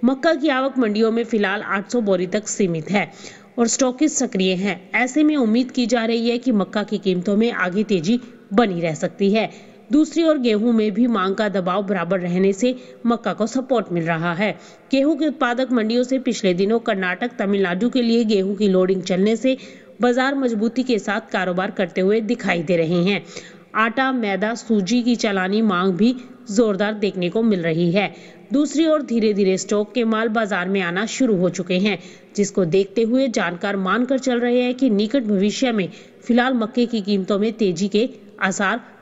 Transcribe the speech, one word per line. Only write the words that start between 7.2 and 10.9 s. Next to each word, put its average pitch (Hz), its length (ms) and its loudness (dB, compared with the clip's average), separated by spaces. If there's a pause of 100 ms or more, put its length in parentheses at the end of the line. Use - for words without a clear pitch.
में 233 140 2
आगे 185 320 -2
तेजी 196 360 0 (340)
बनी 196 280 2
रह 165 120 -2
सकती 190 380 -2
है। 214 180 0 (420)
दूसरी 311 320 2
ओर 311 140 4
गेहूं 233 360 2
में 214 200 2